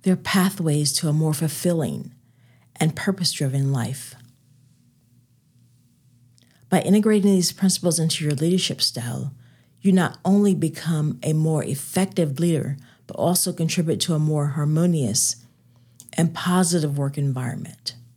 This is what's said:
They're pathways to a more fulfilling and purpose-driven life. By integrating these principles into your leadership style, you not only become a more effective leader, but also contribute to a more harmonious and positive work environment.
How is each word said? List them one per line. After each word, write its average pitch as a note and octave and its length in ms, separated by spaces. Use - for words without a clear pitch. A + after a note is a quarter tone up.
They're F#3 140
pathways D#3+ 760
to - 140
a D3 60
more D#3 220
fulfilling D#3+ 800
and D#3+ 180
purpose-driven C#3 760
life. C3+ 440
By F#3 140
integrating G#3 480
these F3+ 220
principles F3 480
into D#3+ 260
your D3 80
leadership E3 480
style, C3 540
you G3 100
not F#3 340
only G3 300
become D3+ 640
a D#3 120
more D#3 300
effective D#3+ 760
leader, D#3 360
but - 100
also F3 380
contribute E3 480
to E3+ 140
a D3+ 40
more D3+ 280
harmonious D3+ 960
and E3+ 200
positive E3+ 640
work C#3 220
environment. C3 760